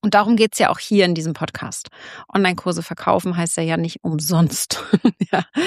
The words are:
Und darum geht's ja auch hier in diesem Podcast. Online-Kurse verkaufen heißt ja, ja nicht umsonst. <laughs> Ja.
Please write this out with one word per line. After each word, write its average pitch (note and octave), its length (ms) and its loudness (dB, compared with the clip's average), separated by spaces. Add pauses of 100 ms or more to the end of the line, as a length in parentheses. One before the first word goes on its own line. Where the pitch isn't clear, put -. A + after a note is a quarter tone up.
Und G#3 100 2
darum G#3 200 4
geht's A3 240 2
ja A3 120 4
auch - 100 -4
hier G3+ 240 2
in F3 100 2
diesem D#3+ 180 -4
Podcast. - 560 -10 (440)
Online-Kurse F3+ 500 0
verkaufen F3+ 540 -2
heißt E3+ 200 -2
ja, E3 60 -2
ja E3 140 0
nicht E3 260 -4
umsonst. D#3+ 800 0 (200)
<laughs> - 100 4 (200)
Ja. - 140 0 (200)